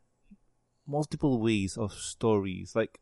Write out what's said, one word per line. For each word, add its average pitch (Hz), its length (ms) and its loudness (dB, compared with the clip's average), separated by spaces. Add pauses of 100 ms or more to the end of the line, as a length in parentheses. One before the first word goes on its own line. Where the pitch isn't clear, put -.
(880)
multiple 143 540 0
ways 107 360 2
of 107 160 -4
stories. 98 840 -2
Like, - 280 -2